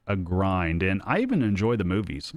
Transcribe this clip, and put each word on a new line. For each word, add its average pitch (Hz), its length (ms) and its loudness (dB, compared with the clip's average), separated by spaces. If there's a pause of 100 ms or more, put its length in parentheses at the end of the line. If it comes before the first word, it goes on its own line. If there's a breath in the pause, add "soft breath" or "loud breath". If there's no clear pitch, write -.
a 101 80 -2
grind. 90 720 0
And 95 200 0
I 139 140 -2
even 240 240 2
enjoy 107 340 2
the 104 80 0
movies. 87 520 -4